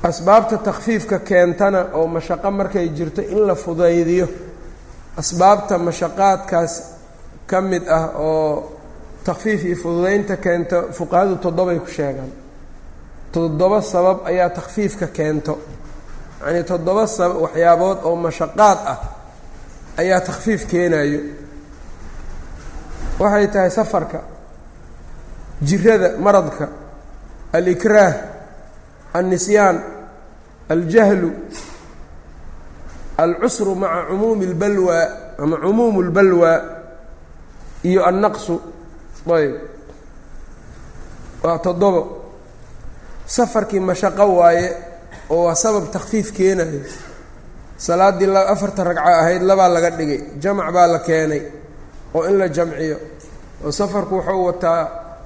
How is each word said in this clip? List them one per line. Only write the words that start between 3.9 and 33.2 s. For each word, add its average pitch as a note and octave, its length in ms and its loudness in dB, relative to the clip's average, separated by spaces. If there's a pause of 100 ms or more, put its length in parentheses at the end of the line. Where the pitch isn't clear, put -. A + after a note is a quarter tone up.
asbaabta F#3 600 4
mashaqaadkaas E3+ 960 0 (760)
ka F#3 140 2
mid F#3 280 -2
ah D#3+ 200 2 (100)
oo D#3 520 0 (520)
takhfiif F#3 420 -2
iyo F3 100 0
fududaynta F#3 600 0
keento, F3 400 0 (140)
fuqahadu F#3 440 0
toddobay F3 440 0
ku - 80 -10
sheegaan. C3 420 -6 (1000)
Toddoba E3+ 500 2
sabab F#3 440 2
ayaa F3 240 2
takhfiifka F3+ 580 -4
keento. D3+ 500 -2 (880)
Yacni E3+ 180 0
toddoba F3+ 440 0
sab-, F3+ 340 0
waxyaabood E3+ 640 4
oo E3 120 2
mashaqaad E3+ 680 2
ah C3+ 140 -4 (1000)
ayaa F3+ 240 4
takhfiif F#3 460 -4
keenayo. D#3 520 2 (2000)
Waxay G3+ 280 4
tahay F#3+ 240 2
safarka, E3 500 -2 (1400)
jirada, F#3 580 4
maradka, F3 500 4 (840)
al-ikraah, F3+ 600 4 (1000)
النسيان، F#3 640 4 (920)
الجهل، F3 640 4 (1900)
العسر F#3+ 540 0